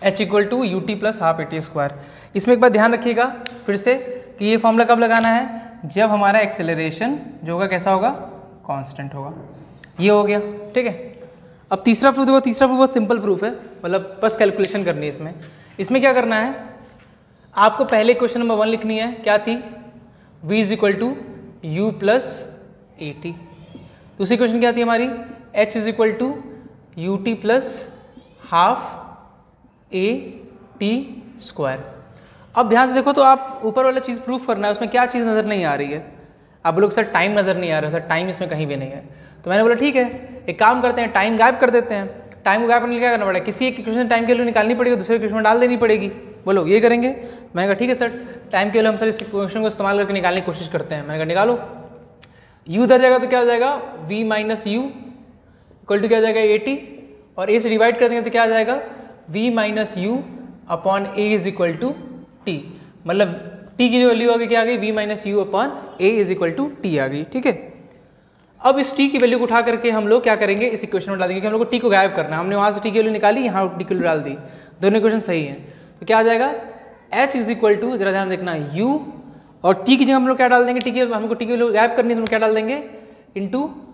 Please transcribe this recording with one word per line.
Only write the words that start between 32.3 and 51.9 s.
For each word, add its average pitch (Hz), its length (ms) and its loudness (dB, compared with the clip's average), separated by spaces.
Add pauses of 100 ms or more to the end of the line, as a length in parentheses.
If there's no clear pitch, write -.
अब 233 140 2
ध्यान 247 200 4
से 247 60 -2
देखो 277 180 2
तो 285 100 4
आप 269 420 4
ऊपर 220 200 0
वाला 262 160 2
चीज़ 247 200 -8
proof 254 260 -6
करना 208 200 -2
है, 208 60 0
उसमें 208 180 -4
क्या 247 160 4
चीज़ 247 200 -2
नज़र 220 180 0
नहीं 208 200 -2
आ 143 100 0
रही 143 140 -4
है? 151 160 -8 (600)
आप 165 100 2
बोलोगे, 202 200 2
"सर 226 100 2
time 202 340 0
नज़र 190 180 2
नहीं 175 160 -4
आ 156 60 0
रहा, 151 120 -4
सर 165 100 -4
टाइम 165 280 -2
इसमें 180 220 -6
कहीं 156 160 -4
भी 143 100 -6
नहीं 135 140 -8
है।" 139 120 -14 (420)
तो 170 60 -4
मैंने 202 120 4
बोला, 233 120 4
"ठीक 269 220 0
है, 247 80 4 (440)
एक - 100 -6
काम 240 240 4
करते 247 180 2
हैं, 226 120 -2
time 214 240 2
गायब 247 220 4
कर 247 120 4
देते 233 240 2
हैं।" 196 140 -6 (360)
time 208 180 2
को 240 60 0
गायब 240 140 4
करने 240 120 -2
के 226 60 -2
लिए 247 80 2
क्या 233 80 2
करना 208 100 0
पड़ेगा? 185 180 0
किसी 220 220 -2
एक 254 140 -4
इक्वेशन 226 280 -2
time 233 180 2
की 240 60 4
वैल्यू 240 120 2
निकालनी 226 300 2
पड़ेगी, 247 220 2
दूसरे 220 200 0
इक्वेशन 214 180 -2
में 220 100 -2
डाल 226 160 4
देनी 247 160 2
पड़ेगी। 214 320 2 (360)
बोलो, 185 220 2
"ये 202 140 4
करेंगे?" 240 280 4 (480)
मैंने 185 120 0
कहा, 196 60 2
"ठीक 233 140 -2
है 254 60 2
सर, 240 240 -4 (340)
time 202 180 0
की 226 80 2
वैल्यू 220 140 2
हम 208 60 -4
सर 226 100 0
इस 214 140 -4
इक्वेशन 202 380 -4
को 220 60 0
इस्तेमाल 202 320 -2
करके 196 140 -2
निकालने 185 280 0
की 185 60 -6
कोशिश 160 220 -8
करते 156 260 -6
हैं।" 147 80 -8
मैंने 151 160 -6
कहा, 156 60 -2
"निकालो।" 208 360 0 (1080)